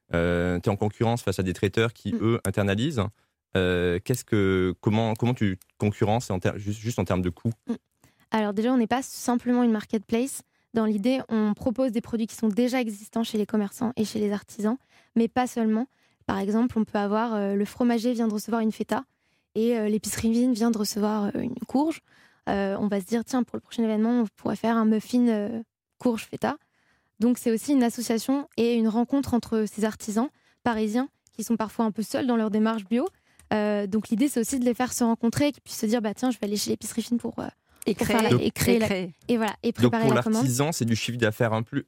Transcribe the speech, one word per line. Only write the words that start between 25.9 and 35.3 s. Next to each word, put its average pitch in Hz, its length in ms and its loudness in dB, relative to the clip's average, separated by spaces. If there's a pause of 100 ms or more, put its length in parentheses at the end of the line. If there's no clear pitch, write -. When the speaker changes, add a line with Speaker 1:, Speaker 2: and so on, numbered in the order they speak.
Speaker 2:
courge 226 280 0
feta. 226 320 -4 (600)
Donc, 233 200 2
c'est 233 120 0
aussi 226 220 0
une 262 100 6
association 233 640 -2 (100)
et 233 180 2
une 226 120 4
rencontre 240 460 0
entre 220 340 0
ces 214 180 -2
artisans 220 440 -2 (340)
parisiens 220 460 0 (240)
qui 220 100 -10
sont 226 140 0
parfois 220 280 -2
un 214 60 0
peu 214 120 -6
seuls 269 240 -2
dans 240 100 2
leur 214 140 0
démarche 220 340 2
bio. 247 220 0 (460)
Euh, 208 340 0
donc, 208 220 -2
l'idée, 240 180 2
c'est 262 120 0
aussi 247 200 -2
de 240 60 0
les 240 100 2
faire 254 180 -2
se - 100 0
rencontrer 233 440 2